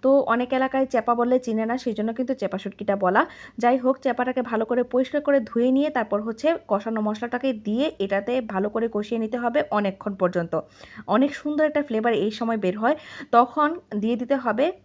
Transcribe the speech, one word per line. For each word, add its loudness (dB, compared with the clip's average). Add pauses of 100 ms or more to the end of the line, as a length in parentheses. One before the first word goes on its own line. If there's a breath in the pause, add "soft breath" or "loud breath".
তো 2 (100)
অনেক 0
এলাকায় 2
চেপা 0
বললে 2
চিনে -2
না, -2
সেই -4
জন্য -2
কিন্তু -4
চেপা -4
শুটকিটা -4
বলা। 2 (320 loud breath)
যাই 4
হোক, 0
চেপাটাকে -2
ভালো -2
করে 0
পরিষ্কার 0
করে 4
ধুয়ে 0
নিয়ে 2
তারপর -2
হচ্ছে 0 (120)
কষানো -2
মশলাটাকে -2
দিয়ে -2
এটাতে -2
ভালো -2
করে -2
কষিয়ে -2
নিতে -4
হবে 0
অনেকক্ষণ -2
পর্যন্ত। 0 (480 loud breath)
অনেক 2
সুন্দর 0
একটা 0
ফ্লেভার 0
এই 0
সময় -2
বের 0
হয়। 2 (360 loud breath)
তখন 4 (160)
দিয়ে 0
দিতে -2
হবে 0 (140)